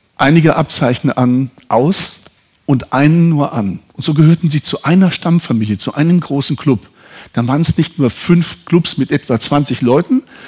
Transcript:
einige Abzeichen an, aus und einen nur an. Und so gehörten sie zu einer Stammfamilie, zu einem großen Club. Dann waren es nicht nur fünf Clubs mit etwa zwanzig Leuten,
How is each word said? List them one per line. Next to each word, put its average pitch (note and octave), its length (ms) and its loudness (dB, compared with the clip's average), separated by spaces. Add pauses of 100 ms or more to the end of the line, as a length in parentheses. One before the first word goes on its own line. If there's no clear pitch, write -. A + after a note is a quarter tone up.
(160)
einige D#3 400 4
Abzeichen C3+ 560 -2
an, B2+ 400 0 (160)
aus C3+ 520 -2 (460)
und C3 260 -2
einen D#3+ 380 4
nur D3 240 -2
an. G2+ 260 -4 (140)
Und - 100 -12
so D#3 100 -2
gehörten D#3+ 360 4
sie D3 140 -2
zu - 200 -8
einer F3+ 280 2
Stammfamilie, A2+ 680 -2
zu - 160 -8
einem E3 260 2
großen C#3+ 360 -4
Club. - 340 -4 (440)
Dann A#2 140 -2
waren C#3 140 0
es - 160 -2
nicht D#3+ 220 -4
nur B2+ 100 0
fünf - 560 -2
Clubs - 320 0
mit C3+ 140 -4
etwa C3+ 280 -2
zwanzig C#3+ 420 -2
Leuten, D3 420 0 (240)